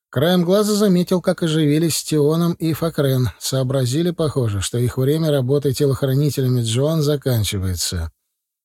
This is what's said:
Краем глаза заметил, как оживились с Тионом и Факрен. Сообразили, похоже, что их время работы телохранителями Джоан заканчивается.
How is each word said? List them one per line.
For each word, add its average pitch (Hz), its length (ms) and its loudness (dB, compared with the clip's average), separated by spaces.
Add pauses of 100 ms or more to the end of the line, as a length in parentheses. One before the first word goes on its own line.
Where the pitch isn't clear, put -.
(160)
Краем 170 300 2
глаза 208 300 2
заметил, 185 440 2
как 180 240 -2
оживились 156 540 2
с - 80 -6
Тионом 160 480 2
и 165 180 -2
Факрен. 135 680 0
Сообразили, 131 720 -2
похоже, 127 500 -2
что - 160 -6
их 120 200 -2
время 151 320 0
работы 139 440 0
телохранителями 135 880 0
Джоан 135 400 0
заканчивается. 101 1120 -2 (520)